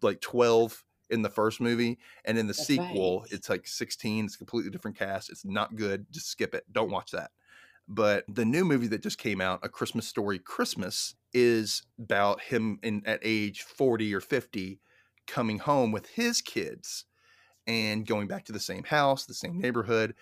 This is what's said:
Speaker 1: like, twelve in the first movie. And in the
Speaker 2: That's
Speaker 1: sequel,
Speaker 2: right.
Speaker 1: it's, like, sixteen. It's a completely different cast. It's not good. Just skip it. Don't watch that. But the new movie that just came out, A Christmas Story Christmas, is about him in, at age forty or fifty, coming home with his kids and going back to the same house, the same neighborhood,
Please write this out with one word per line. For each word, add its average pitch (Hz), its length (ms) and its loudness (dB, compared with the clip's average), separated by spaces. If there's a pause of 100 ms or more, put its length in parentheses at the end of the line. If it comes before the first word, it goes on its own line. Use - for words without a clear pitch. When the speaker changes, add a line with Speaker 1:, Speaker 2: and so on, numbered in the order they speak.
Speaker 1:
like, 104 200 2
twelve 117 640 4 (280)
in 113 100 2
the 104 80 0
first 110 320 0
movie. 117 380 2 (240)
And 113 160 0
in 107 80 0
the 101 60 -2
Speaker 2:
That's - 120 -4
Speaker 1:
sequel, 104 540 2
Speaker 2:
right. - 120 -12
Speaker 1:
it's, 101 160 -10
like, 95 200 -2
sixteen. 110 580 -4
It's 101 80 -8
a - 60 -18
completely 113 320 -4
different 98 260 -10
cast. 98 320 -6
It's - 160 -18
not 104 300 -4
good. 101 340 -2
Just - 200 -12
skip - 260 -2
it. 87 160 -4
Don't 107 180 0
watch 90 220 -4
that. 82 180 -8 (580)
But 104 400 2
the 107 180 0
new 156 200 4
movie 135 220 4
that 107 160 -2
just - 160 -6
came 101 200 -2
out, 92 220 0
A - 80 -8
Christmas - 380 -4
Story 101 320 -2
Christmas, - 720 -4 (180)
is 117 520 4 (160)
about 101 420 2
him 113 400 -2
in, 104 240 -2
at 113 160 -2
age 107 400 -2
forty 113 540 0
or 95 60 -2
fifty, 98 580 -4 (480)
coming 110 300 -2
home 131 340 2
with 107 200 -4
his 240 280 0
kids - 640 -6 (600)
and 110 400 0
going 107 220 0
back 190 180 -8
to - 60 -14
the 107 80 -8
same 92 240 -6
house, 139 420 4
the 123 80 -16
same 87 240 -6
neighborhood, 113 640 2